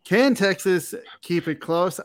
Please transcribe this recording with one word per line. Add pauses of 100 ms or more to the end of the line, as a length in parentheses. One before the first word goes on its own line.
Can
Texas (260)
keep
it
close?